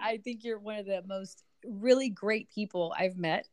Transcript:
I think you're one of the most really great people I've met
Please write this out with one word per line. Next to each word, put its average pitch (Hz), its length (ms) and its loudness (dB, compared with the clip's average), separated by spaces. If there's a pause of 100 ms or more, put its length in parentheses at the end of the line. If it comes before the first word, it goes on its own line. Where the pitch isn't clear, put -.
I 220 200 0
think 233 220 -8
you're 226 140 -4
one 208 180 -8
of 208 80 -6
the 190 220 -2
most 190 360 -8 (240)
really 247 440 6
great 214 400 0
people 180 480 -2
I've 185 180 0
met 170 360 -2